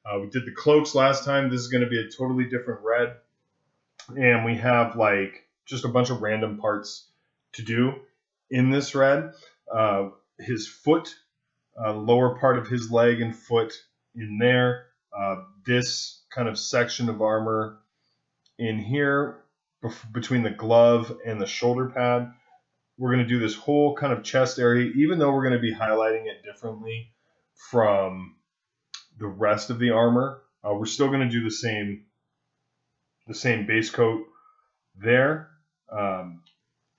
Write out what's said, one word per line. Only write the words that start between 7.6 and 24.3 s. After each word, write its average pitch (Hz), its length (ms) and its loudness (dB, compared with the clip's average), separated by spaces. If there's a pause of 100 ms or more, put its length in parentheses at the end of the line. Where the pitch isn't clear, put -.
do 120 320 0 (540)
in 131 220 4
this 139 240 0
red. 139 380 4 (360)
Uh, 101 420 0 (280)
his 113 300 -8
foot, - 440 0 (640)
uh, 110 160 -4
lower 120 460 4
part 131 180 4
of 113 120 -4
his 117 240 -4
leg 117 280 4
and 110 140 -4
foot 113 380 -2 (420)
in 104 240 -8
there. 123 480 2 (260)
Uh, 98 300 -4 (240)
this - 560 -2 (100)
kind 120 140 -4
of 104 100 -6
section 120 520 -2
of 107 120 -6
armor 110 600 -2 (800)
in 110 180 -4
here 139 640 -2 (420)
bef-, 117 300 -12
between 120 320 -2
the 104 60 -2
glove 117 760 4
and 107 140 -6
the 95 80 -4
shoulder 123 440 0
pad. 123 400 0 (640)
We're 123 140 -2
gonna 123 160 2
do 120 140 0
this 107 160 -2
whole 147 400 2
kind 139 160 -2
of 113 100 -2
chest 127 380 0